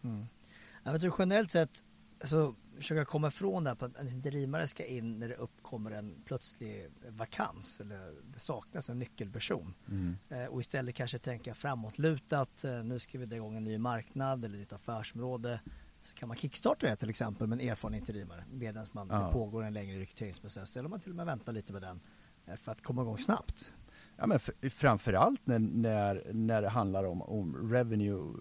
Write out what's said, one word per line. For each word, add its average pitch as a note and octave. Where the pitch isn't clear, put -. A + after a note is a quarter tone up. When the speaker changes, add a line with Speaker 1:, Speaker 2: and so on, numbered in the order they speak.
Speaker 1:
Mm. A2
Ja, -
jag D#3+
tror F3+
generellt G3
sett -
så C#3+
försöka D3+
komma D3+
ifrån F#3
det C#3+
här A#2
på C3+
att B2
en C#3
interimare C#3
ska -
in A2+
när A#2
det B2
uppkommer A2
en G#2+
plötslig G#2+
vakans G#2+
eller F#2+
det -
saknas -
en A#2+
nyckelperson. G#2
Speaker 2:
Mm. F#2
Speaker 1:
Eh, B2+
och B2+
istället B2
kanske B2
tänka A#2+
framåtlutat, C#3
eh, B2
nu A#2+
ska -
vi B2+
dra A2+
igång A2
en A2
ny A2
marknad A#2+
eller G2+
ett G2
affärsområde. A#2
Så -
kan B2
man A#2
kickstarta -
det B2+
till A2
exempel A2
med A#2+
en B2
erfaren G#2+
interimare F#2
medan A2
man, G2+
Speaker 2:
Ja. G#2
Speaker 1:
det E2+
pågår A2+
en G#2+
längre G2
rekryteringsprocess. F#2+
Eller B2+
om D#3
man G#3
till F#3+
och F3
med E3+
väntar A#2+
lite G#2
med G2
den, F2+
eh, F2
för -
att -
komma B2+
igång A2
snabbt. -
Speaker 2:
Ja, -
men A2
fr-, -
framförallt A#2+
när, A#2+
när, G#2+
när A2
det G2+
handlar G2+
om, F2+
om F2+
revenue G#2